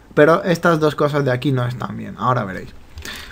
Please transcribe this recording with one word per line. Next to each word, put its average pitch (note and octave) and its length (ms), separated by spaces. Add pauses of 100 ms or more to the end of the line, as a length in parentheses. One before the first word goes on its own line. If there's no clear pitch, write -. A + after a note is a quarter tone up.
(120)
Pero D#3 320
estas E3+ 340
dos D3+ 160
cosas D3 300
de C3 80
aquí B2+ 200
no B2 120
están A#2+ 320
bien. G#2+ 220
Ahora A#2 260
veréis. F#2 240 (640)